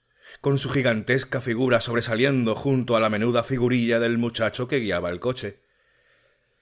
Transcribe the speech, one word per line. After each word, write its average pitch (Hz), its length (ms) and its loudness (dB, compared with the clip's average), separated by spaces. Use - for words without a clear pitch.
con 139 160 2
su 131 140 -2
gigantesca 127 680 0
figura 120 400 2
sobresaliendo 117 760 0
junto 123 400 0
a 110 60 4
la 110 100 2
menuda 117 320 0
figurilla 120 560 2
del 117 200 2
muchacho 117 500 -2
que 147 100 0
guiaba 90 320 -2
el 87 80 -6
coche. 120 420 -6